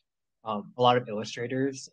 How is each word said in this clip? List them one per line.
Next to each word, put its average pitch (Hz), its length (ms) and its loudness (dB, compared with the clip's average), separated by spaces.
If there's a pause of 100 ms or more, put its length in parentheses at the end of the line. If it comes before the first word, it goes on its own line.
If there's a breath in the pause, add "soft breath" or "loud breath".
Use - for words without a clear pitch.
(460)
um, 104 320 -6
a 123 40 -2
lot 123 160 8
of 117 120 -2
illustrators 123 840 -4